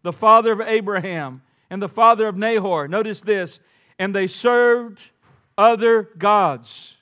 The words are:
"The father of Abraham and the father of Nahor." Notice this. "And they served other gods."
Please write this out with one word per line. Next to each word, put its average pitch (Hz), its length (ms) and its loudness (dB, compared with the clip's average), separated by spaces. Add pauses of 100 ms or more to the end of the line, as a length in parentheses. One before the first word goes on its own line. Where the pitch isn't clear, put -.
"The 175 100 -8
father 220 400 4
of 208 80 -4
Abraham 185 800 -6 (260)
and 196 140 -8
the 196 60 -8
father 226 400 2
of 196 80 -8
Nahor." 196 500 -2
Notice 208 340 -6
this. 190 380 -6 (400)
"And 196 160 -6
they 190 140 -2
served 240 720 0 (580)
other 226 580 2
gods." 170 840 -2